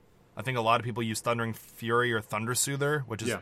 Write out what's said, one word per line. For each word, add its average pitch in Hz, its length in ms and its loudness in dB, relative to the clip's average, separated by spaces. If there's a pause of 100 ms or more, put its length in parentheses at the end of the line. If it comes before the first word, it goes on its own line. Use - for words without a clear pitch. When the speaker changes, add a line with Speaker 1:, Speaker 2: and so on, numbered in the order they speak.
(360)
Speaker 1:
I 104 60 -8
think 127 160 -2
a 117 40 2
lot 113 180 6
of 110 60 -2
people 117 180 -4
use 110 180 -2
Thundering 117 320 0
Fury 120 580 0
or 110 100 2
Thunder 120 340 -4
Soother, 143 460 0
which 113 200 -8
is 117 80 -2
Speaker 2:
Yeah. 107 120 -2